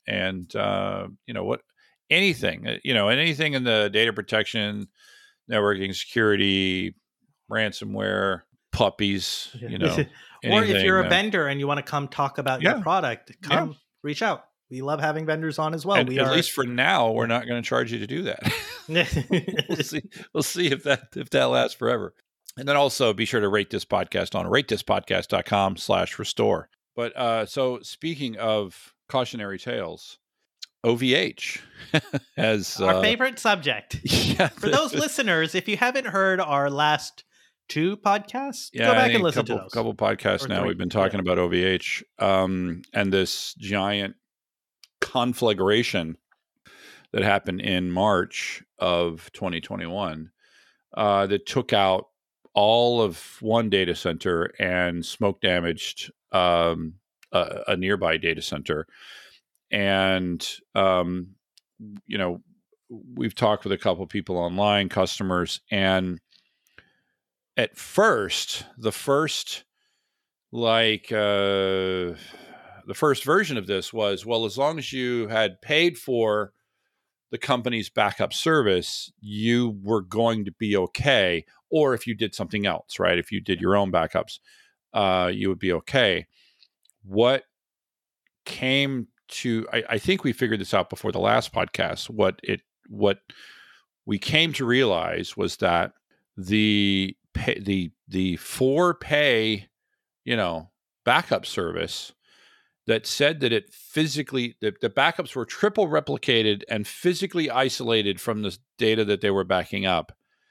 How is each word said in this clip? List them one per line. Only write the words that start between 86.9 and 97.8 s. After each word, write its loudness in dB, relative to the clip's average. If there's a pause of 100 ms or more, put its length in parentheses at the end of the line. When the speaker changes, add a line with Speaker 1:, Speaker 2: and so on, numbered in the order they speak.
Speaker 1:
What 2 (1000)
came -2 (200)
to, -2
I, 0
I 0
think 0
we 2
figured 0
this -4
out 2
before -6
the -2
last 2
podcast. -4
What 0
it, -4 (280)
what 2 (840)
we -2
came 2
to -4
realize 0
was -2
that 2 (440)
the 2 (160)
pay, -2
the, -2 (160)